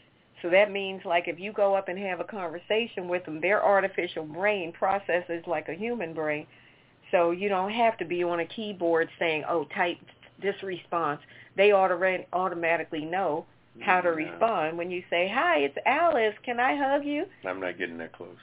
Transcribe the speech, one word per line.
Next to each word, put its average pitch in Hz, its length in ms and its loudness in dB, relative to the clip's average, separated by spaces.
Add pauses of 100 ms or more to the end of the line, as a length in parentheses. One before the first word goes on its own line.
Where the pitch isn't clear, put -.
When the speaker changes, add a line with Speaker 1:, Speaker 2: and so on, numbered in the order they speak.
(420)
Speaker 1:
So 175 80 -4
that 196 200 6
means, 190 360 -6
like, 175 200 0
if 170 140 -6
you 202 140 -8
go 202 200 4
up 196 140 0
and 180 100 -6
have 185 220 -4
a 175 40 -8
conversation 196 840 -4
with 180 160 -2
them, 156 160 -8
their 185 240 2
artificial 190 600 2
brain 175 480 -2
processes 175 760 -2
like 156 240 -4
a 151 40 -6
human 202 380 -6
brain. 156 340 -4 (680)
So 170 180 4
you 185 180 -2
don't 190 220 0
have 226 280 2
to 180 60 -6
be 175 200 -2
on 175 160 0
a 165 60 -2
keyboard 170 600 0 (120)
saying, 156 280 0
"Oh, 160 140 0 (140)
type 175 200 -2 (460)
this 196 220 -4
response." 165 560 -4 (360)
They 208 160 8
auto-, 185 600 4
automatically 170 720 -2
know 165 420 -2 (340)
how 185 200 4
to 175 100 2
Speaker 2:
No. 165 60 0
Speaker 1:
respond 170 600 0
when 175 140 -6
you 180 180 -6
say, 175 200 2
"Hi, 302 300 2
it's 139 280 0
Alice. 262 560 2
Can 240 160 -4
I 262 160 2
hug 285 300 0
you?" 294 220 -4 (180)
Speaker 2:
I'm 92 160 -4
not 90 180 -4
getting 85 200 -6
that 82 140 -10
close. 87 300 -16